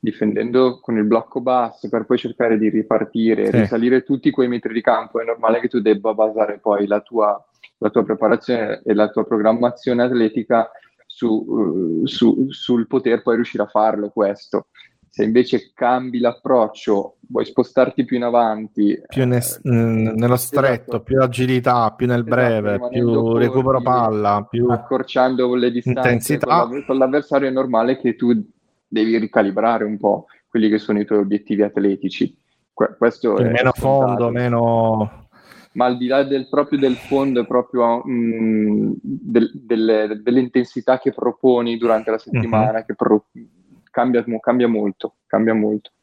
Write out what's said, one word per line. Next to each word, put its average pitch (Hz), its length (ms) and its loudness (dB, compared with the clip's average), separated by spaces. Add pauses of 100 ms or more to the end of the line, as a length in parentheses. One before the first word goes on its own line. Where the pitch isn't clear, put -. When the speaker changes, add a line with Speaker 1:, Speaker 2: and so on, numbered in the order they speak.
Speaker 1:
difendendo 120 720 0
con 117 180 -4
il 107 60 0
blocco 117 380 0
basso 120 480 -2
per 110 160 -2
poi 123 120 0
cercare 113 400 -2
di 107 120 2
ripartire, 107 760 0
Speaker 2:
Sì. 120 120 2
Speaker 1:
risalire 120 440 2
tutti 139 280 0
quei 127 160 0
metri 120 260 -6
di 113 80 -2
campo, 113 380 0
è 117 60 -6
normale 117 340 0
che 120 80 -4
tu 120 140 -2
debba 104 320 0
basare 107 460 -2
poi 101 280 0
la 104 140 0
tua, 104 420 -2 (360)
la 107 100 -2
tua 113 160 0
preparazione 110 800 -2
e 113 80 0
la 104 160 2
tua 110 160 -2
programmazione 120 800 0
atletica 117 680 0 (340)
su, 104 1000 -2
eh, - 40 -2
su, 123 420 2
sul 120 380 -2
poter 120 340 0
poi 117 140 2
riuscire 113 280 -2
a 107 40 -4
farlo 104 420 0
questo. 101 580 -4 (420)
Se - 140 -4
invece 120 500 0
cambi 127 460 -2
l'approccio, 117 960 0 (140)
vuoi 110 160 -2
spostarti 127 580 0
più 123 140 -2
in 120 60 -2
avanti, 110 840 0
Speaker 2:
Più 135 180 -2
ne-, 123 120 2
Speaker 1:
eh, - 340 -6
Speaker 2:
mm, 113 440 2
nello 120 200 2
stretto, 131 640 -2
Speaker 1:
esatto. - 60 -6
Speaker 2:
più 131 180 0
agilità, 123 760 0
più 123 100 -4
nel 120 220 0
Speaker 1:
Esatto, 117 80 0
Speaker 2:
breve, 113 380 2
Speaker 1:
rimanendo 120 500 0
Speaker 2:
più 113 140 0
recupero 127 340 2 (100)
Speaker 1:
corti, - 40 -10
Speaker 2:
palla, 107 640 0
più 120 200 0
Speaker 1:
accorciando 127 840 0
le 123 160 0
distanze 123 300 -4
Speaker 2:
intensità. 143 680 0
Speaker 1:
con 123 120 -8
la-, 139 60 -14
con 135 120 -2
l'avversario, 135 500 0
è 131 40 -2
normale 127 460 0
che 120 200 -2
tu 120 160 2 (540)
devi 110 300 0
ricalibrare 110 680 0
un 107 120 -6
po' 101 280 -2 (240)
quelli 110 200 2
che 107 100 2
sono 104 200 -2
i 104 60 -2
tuoi 107 140 2
obiettivi 104 440 -2
atletici. 101 760 -2 (360)
Que-, - 240 -2
questo 117 380 0
Speaker 2:
Quindi 117 180 0
Speaker 1:
è - 20 0
Speaker 2:
meno 127 180 2
Speaker 1:
scontato. 135 320 0
Speaker 2:
fondo, 117 260 0
meno 117 960 0 (460)
Speaker 1:
Ma 123 120 0
al 123 120 0
di 123 100 -4
là 135 160 2
del, 135 260 -4
proprio 143 280 0
del 135 180 2
fondo, 135 460 -2
è 104 40 -2
proprio, 120 600 0
mm, 110 840 0 (100)
del, 117 520 0
delle, 110 680 0
dell'intensità 123 800 0
che - 140 -4
proponi 120 640 0
durante 113 340 0
la 113 100 0
Speaker 2:
Mhm. - 120 -10
Speaker 1:
settimana, 113 520 0
che - 100 -8
pro-, - 300 2 (680)
cambia, 120 320 0 (180)
cambia 123 260 2
molto, 104 480 -4 (100)
cambia 110 280 0
molto. 107 380 -2 (120)